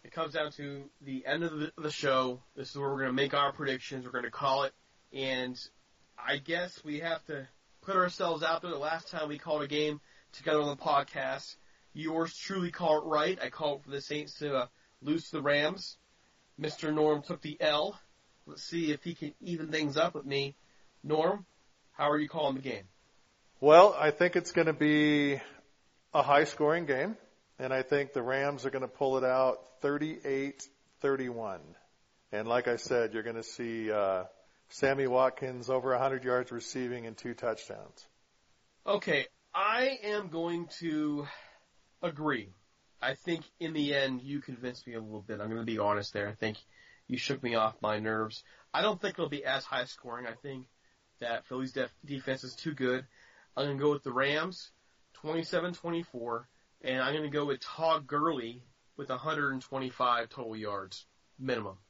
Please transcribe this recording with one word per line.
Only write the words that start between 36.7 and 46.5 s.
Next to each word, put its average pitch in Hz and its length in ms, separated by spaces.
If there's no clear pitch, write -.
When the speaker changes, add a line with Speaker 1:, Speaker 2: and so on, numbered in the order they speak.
Speaker 2:
and 113 100
two 123 160
touchdowns. 110 760
Speaker 1:
Okay, 180 400
I 233 480
am 208 260
going 170 400
to 151 460
agree. 143 480
I 135 140
think 165 280
in 160 140
the 147 220
end 135 260
you 139 220
convinced 123 440
me 120 80
a 113 60
little 107 220
bit. 101 180
I'm 107 80
gonna 113 160
be 110 140
honest 104 340
there. 104 160
I 107 60
think 107 240